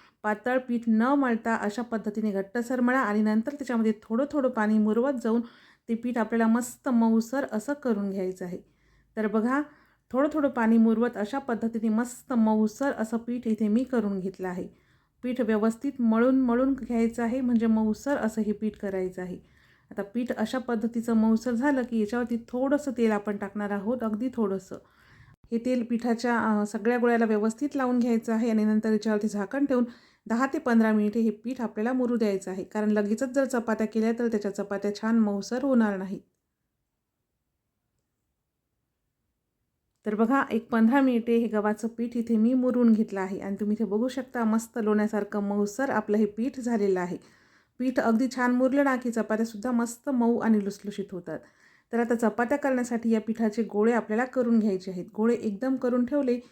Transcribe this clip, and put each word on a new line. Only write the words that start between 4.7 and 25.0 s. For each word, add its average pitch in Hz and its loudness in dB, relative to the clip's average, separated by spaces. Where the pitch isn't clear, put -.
मुरवत 220 2
जाऊन 233 2
ते 233 -2
पीठ 240 -4
आपल्याला 226 0
मस्त 240 0
मऊसर 226 2
असं 214 -4
करून 214 -2
घ्यायचं 185 -6
आहे. 175 -8
तर 220 0
बघा, 226 0
थोडं 277 2
थोडं 294 0
पाणी 226 4
मुरवत 226 4
अशा 208 -4
पद्धतीने 226 -4
मस्त 240 -4
मऊसर 220 2
असं 226 -4
पीठ 240 -6
इथे 220 0
मी 233 2
करून 202 -2
घेतलं 185 -6
आहे. 180 -8
पीठ 247 -4
व्यवस्थित 226 0
मळून 240 4
मळून 254 2
घ्यायचं 233 -2
आहे, 240 -2
म्हणजे 240 2
मऊसर 220 0
असं 220 -2
हे 208 0
पीठ 208 -4
करायचं 185 -6
आहे. - -12
आता 208 -8
पीठ 233 -6
अशा 220 -2
पद्धतीचं 233 -2
मऊसर 220 4
झालं 262 2
की 233 -2
याच्यावरती 233 -2
थोडंसं 277 0
तेल 226 4
आपण 208 -2
टाकणार 202 -6
आहोत, 208 -2
अगदी 220 -4
थोडंसं. 190 -2